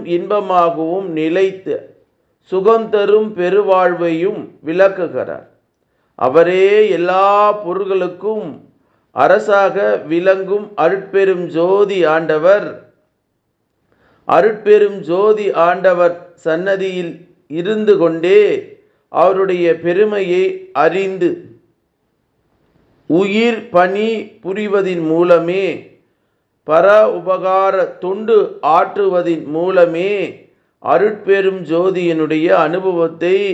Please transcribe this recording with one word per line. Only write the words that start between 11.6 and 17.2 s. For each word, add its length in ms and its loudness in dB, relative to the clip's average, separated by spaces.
ஆண்டவர், 640 2
அருட்பெரும் 760 2
ஜோதி 440 0
ஆண்டவர் 580 2
சன்னதியில் 720 -4